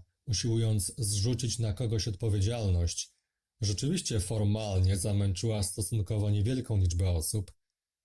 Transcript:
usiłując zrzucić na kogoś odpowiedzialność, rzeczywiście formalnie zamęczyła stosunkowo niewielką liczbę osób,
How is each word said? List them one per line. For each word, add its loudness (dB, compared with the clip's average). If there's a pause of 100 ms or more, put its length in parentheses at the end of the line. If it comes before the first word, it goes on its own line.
(280)
usiłując 0
zrzucić -2
na 0
kogoś -2
odpowiedzialność, 0 (480)
rzeczywiście -2
formalnie 2
zamęczyła 0
stosunkowo -2
niewielką 0
liczbę 2
osób, -2 (540)